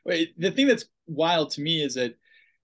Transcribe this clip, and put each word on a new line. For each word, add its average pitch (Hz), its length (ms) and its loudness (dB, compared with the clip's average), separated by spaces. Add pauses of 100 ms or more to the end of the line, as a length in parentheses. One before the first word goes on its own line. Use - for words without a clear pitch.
wait, 170 340 -2
the 180 120 0
thing 269 160 2
that's 247 200 2 (200)
wild 160 460 0
to - 80 -8
me 156 220 0
is 131 120 -4
that, 123 220 -4 (480)